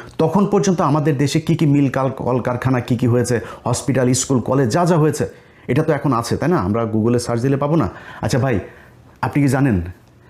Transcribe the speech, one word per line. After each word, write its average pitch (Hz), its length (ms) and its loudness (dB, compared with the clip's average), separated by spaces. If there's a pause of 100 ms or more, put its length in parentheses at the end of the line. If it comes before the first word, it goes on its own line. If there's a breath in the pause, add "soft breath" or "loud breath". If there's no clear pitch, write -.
(180 loud breath)
তখন 185 280 2
পর্যন্ত 196 340 0
আমাদের 147 380 0
দেশে 147 220 0
কী 165 140 0
কী 160 120 2
মিল 143 240 4
কাল-, 127 200 0
কলকারখানা 123 720 -2
কী 117 160 -2
কী 123 100 0
হয়েছে, 120 340 2 (240 loud breath)
হসপিটাল, 127 480 0
স্কুল, 127 280 0
কলেজ 127 300 0
যা 175 140 2
যা 175 120 2
হয়েছে, 147 300 0 (420 loud breath)
এটা 127 140 2
তো 160 100 0
এখন 139 200 0
আছে, 117 240 0
তাই 135 120 -2
না? 175 80 2
আমরা 107 280 0
Google-এ 110 340 0
সার্চ 120 240 -2
দিলে 135 140 0
পাবো 147 200 0
না? 117 120 0 (340 loud breath)
আচ্ছা 120 160 0
ভাই, 120 220 0 (600 loud breath)
আপনি 143 200 0
কি 143 60 4
জানেন 131 320 2 (500 soft breath)